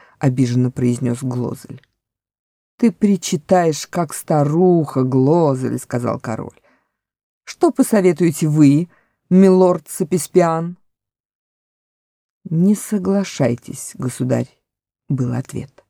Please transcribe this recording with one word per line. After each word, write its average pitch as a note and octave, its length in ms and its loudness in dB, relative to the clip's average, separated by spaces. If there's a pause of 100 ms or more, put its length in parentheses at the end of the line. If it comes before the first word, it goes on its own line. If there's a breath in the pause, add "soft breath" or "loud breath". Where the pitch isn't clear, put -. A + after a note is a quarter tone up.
(200 soft breath)
обиженно B2 500 0
произнес B2 520 -4
Глозель. B2 600 -8 (960)
"Ты A#3 140 2
причитаешь, F3+ 960 0
как F3 260 -6
старуха, D#3 920 0
Глозель", — C3 760 0
сказал A#2+ 360 -6
король. - 420 -12 (840)
"Что - 260 -2
посоветуете F3+ 760 0
вы, D3+ 400 4 (420)
милорд F#3 580 4
Саписпиан?" E3+ 880 -2 (1700)
"Не F3+ 240 2
соглашайтесь, F3+ 1200 -4
государь", — B2+ 540 -4 (600)
был B2+ 260 -4
ответ. - 560 -12